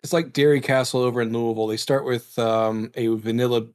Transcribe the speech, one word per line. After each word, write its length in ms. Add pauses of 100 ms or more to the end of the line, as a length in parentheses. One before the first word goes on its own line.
it's 100
like 200
Dairy 280
Castle 400
over 220
in 100
Louisville. 360
They 80
start 280
with, 340
um, 560
a 120
vanilla 680